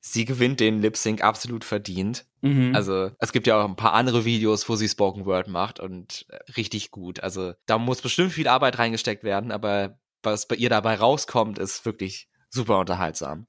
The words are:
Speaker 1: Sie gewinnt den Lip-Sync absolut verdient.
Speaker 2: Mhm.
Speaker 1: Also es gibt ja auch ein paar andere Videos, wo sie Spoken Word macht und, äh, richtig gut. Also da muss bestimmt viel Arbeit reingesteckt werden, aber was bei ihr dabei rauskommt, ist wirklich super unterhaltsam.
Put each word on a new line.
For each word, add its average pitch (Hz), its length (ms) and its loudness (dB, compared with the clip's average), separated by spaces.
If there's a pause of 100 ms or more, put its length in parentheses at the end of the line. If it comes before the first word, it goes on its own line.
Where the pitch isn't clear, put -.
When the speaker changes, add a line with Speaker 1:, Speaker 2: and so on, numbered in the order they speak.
Speaker 1:
Sie - 240 -4
gewinnt 123 340 0
den 110 220 4
Lip-Sync 107 420 0
absolut 113 420 -2
verdient. 101 640 -4 (140)
Speaker 2:
Mhm. 131 340 2
Speaker 1:
Also 95 440 0
es - 140 -2
gibt 120 140 2
ja 110 140 6
auch 104 80 2
ein 92 80 -8
paar 110 160 2
andere 117 320 4
Videos, 110 440 2
wo 117 60 0
sie 107 140 0
Spoken 98 360 0
Word 92 220 0
macht 95 320 -4
und, 92 500 -12
äh, - 100 -20 (180)
richtig 107 340 -6
gut. 90 320 -12
Also 92 300 -6 (140)
da 107 120 2
muss 123 240 -2
bestimmt 175 300 0
viel 151 160 -2
Arbeit 127 300 4
reingesteckt 113 440 -2
werden, 107 300 -2
aber 101 480 -2 (240)
was 107 240 -2
bei 120 80 0
ihr 117 140 2
dabei 110 260 2
rauskommt, 113 640 2
ist 95 260 -6
wirklich 98 440 -8 (200)
super 110 320 2
unterhaltsam. 87 680 -4